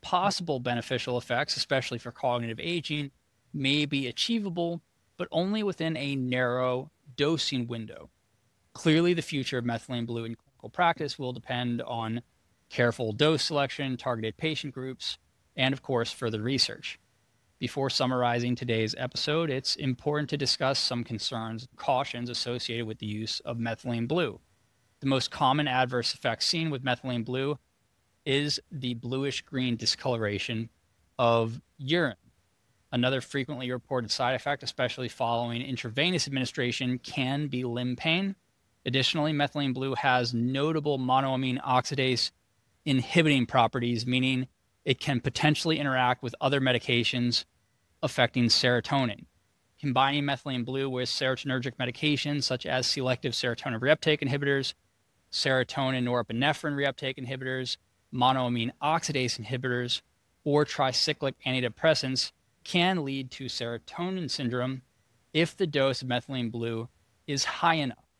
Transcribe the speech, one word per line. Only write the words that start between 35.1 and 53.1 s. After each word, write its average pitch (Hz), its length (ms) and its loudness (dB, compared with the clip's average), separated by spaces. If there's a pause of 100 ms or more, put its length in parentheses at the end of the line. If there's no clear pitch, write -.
intravenous 135 640 0
administration, 127 720 -2
can 139 500 -2
be 127 160 -4
limb 123 320 -4
pain. 190 400 0 (500)
Additionally, 147 460 2
methylene 143 420 0
blue 131 220 -2
has 127 360 4
notable 139 640 0
monoamine 131 640 2
oxidase 127 720 2 (560)
inhibiting 139 580 6
properties, 120 600 2
meaning 127 400 2 (400)
it 135 140 2
can 127 200 0
potentially 151 580 2
interact 127 440 2
with 123 180 -6
other 139 220 4
medications 120 800 2 (580)
affecting 127 420 2
serotonin. 123 840 2 (520)
Combining 139 460 2
methylene 131 400 -2
blue 135 240 -2
with 127 220 -2
serotonergic 131 680 -2
medications 143 680 0
such 127 200 -2
as 131 220 0
selective 127 480 -2